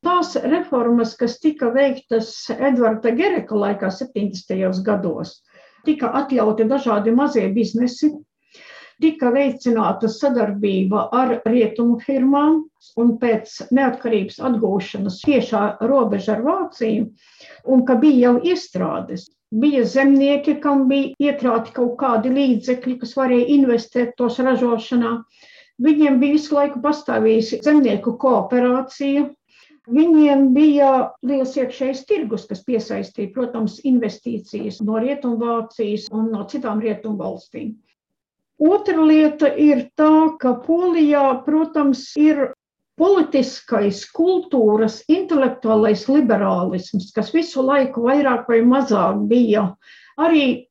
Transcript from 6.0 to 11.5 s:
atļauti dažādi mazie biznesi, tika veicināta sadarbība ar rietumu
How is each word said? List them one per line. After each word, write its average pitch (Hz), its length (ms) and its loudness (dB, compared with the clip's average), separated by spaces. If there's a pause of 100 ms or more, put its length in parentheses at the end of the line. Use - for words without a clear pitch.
atļauti 226 560 0
dažādi 226 460 0
mazie 240 340 0
biznesi, 240 600 -2 (880)
tika 285 340 0
veicināta 226 760 0
sadarbība 208 1000 0
ar 247 300 0
rietumu 233 600 0